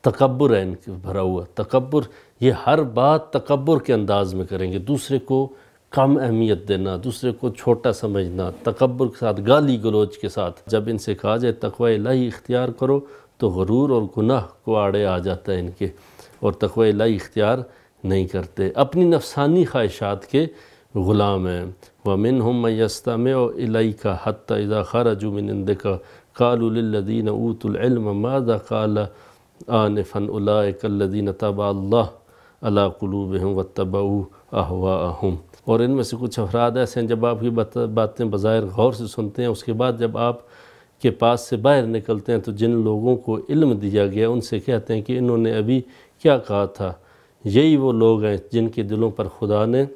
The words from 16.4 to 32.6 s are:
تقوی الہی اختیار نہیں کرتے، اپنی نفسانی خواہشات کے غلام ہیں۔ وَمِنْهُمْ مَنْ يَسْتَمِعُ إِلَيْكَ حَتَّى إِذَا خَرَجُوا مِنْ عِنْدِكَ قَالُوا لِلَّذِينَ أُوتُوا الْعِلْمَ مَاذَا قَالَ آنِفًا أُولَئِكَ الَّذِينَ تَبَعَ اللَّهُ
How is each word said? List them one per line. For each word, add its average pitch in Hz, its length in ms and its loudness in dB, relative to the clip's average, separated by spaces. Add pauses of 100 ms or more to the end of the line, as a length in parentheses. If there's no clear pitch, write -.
تقوی 107 360 2
الہی 107 260 2
اختیار 107 420 0 (460)
نہیں 95 240 0
کرتے، 95 480 -4
اپنی 139 280 2
نفسانی 160 640 2
خواہشات 101 600 -2
کے 151 200 0 (500)
غلام 98 520 2
ہیں۔ 90 180 -4 (400)
وَمِنْهُمْ 117 580 0
مَنْ 113 160 0
يَسْتَمِعُ 120 720 0
إِلَيْكَ 110 560 -2 (180)
حَتَّى 107 340 -4
إِذَا 104 220 -2
خَرَجُوا 107 500 0
مِنْ 101 160 -4
عِنْدِكَ 101 400 -2 (440)
قَالُوا 120 360 2
لِلَّذِينَ 110 600 -2
أُوتُوا 113 440 -2
الْعِلْمَ 113 380 0
مَاذَا 113 460 0
قَالَ 107 420 -2 (680)
آنِفًا 104 600 0
أُولَئِكَ 104 600 0
الَّذِينَ 101 440 -2
تَبَعَ 101 380 -2
اللَّهُ 101 360 2 (560)